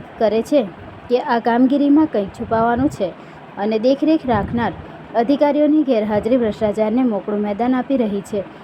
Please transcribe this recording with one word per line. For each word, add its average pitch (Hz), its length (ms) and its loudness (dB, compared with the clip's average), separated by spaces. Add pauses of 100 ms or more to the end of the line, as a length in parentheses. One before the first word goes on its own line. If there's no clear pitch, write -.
(180)
કરે 220 260 0
છે 285 180 2 (480)
કે 247 100 2 (140)
આ 233 80 2
કામગીરીમાં 269 720 4
કંઈક 196 200 -2
છુપાવાનું 233 560 0
છે 190 220 -4 (460)
અને 214 220 -2
દેખરેખ 285 480 2
રાખનાર 220 460 -2 (420)
અધિકારીઓની 294 720 2
ગેરહાજરી 220 560 0
ભ્રષ્ટાચારને 214 640 0
મોકળું 208 400 -2
મેદાન 233 340 -2
આપી 262 220 -2
રહી 202 220 -2
છે. 202 200 -6 (200)